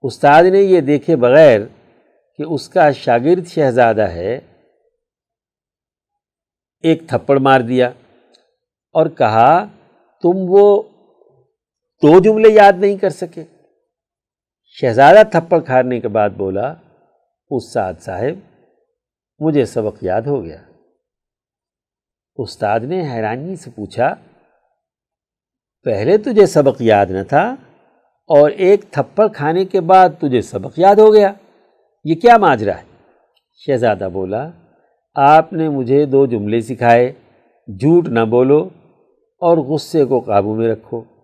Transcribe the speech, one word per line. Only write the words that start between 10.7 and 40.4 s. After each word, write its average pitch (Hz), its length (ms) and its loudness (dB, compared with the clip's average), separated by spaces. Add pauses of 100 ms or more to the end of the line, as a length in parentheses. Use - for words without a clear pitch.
دو 160 180 6
جملے 220 300 4
یاد 202 300 6
نہیں 202 180 -2
کر 196 120 -4
سکے؟" 170 340 -12 (1200)
شہزادہ 139 580 4 (100)
تھپڑ 170 280 -2
کھانے 127 400 -2
کے 117 80 -10
بعد 104 220 -2
بولا، 98 440 -8 (760)
"استاد 110 500 -6
صاحب، 123 640 -12 (760)
مجھے 147 260 -2
سبق 107 380 -8
یاد 95 180 -4
ہو 131 220 -8
گیا۔" 80 140 -18 (1800)
استاد 110 440 -6
نے 147 340 -8
حیرانی 120 420 -10
سے 131 200 -20
پوچھا، 117 400 -6 (1700)
"پہلے 120 340 -2
تجھے 208 280 2
سبق 139 360 -2
یاد 104 240 2
نہ 95 240 -8
تھا 196 260 -2 (720)
اور 147 240 4
ایک 196 300 0 (100)
تھپڑ 202 360 -4
کھانے 170 380 -4
کے 190 160 -4
بعد 185 280 4 (100)
تجھے 123 220 -2
سبق - 380 -12
یاد 196 160 4
ہو 214 180 6
گیا، 202 200 2 (680)
یہ 156 120 -4
کیا 233 220 4
ماجرا 123 400 0
ہے؟" - 60 -20 (840)
شہزادہ 110 480 -2
بولا، 101 360 -8 (680)
آپ 151 380 2
نے 160 160 -4
مجھے 139 360 -2
دو 135 200 0
جملے 113 360 -4
سکھائے، 120 500 0 (560)
جھوٹ 156 400 0
نہ 117 120 -4
بولو 131 500 0 (720)
اور 170 180 0
غصے 147 480 -4
کو 123 140 -2
قابو 104 360 -4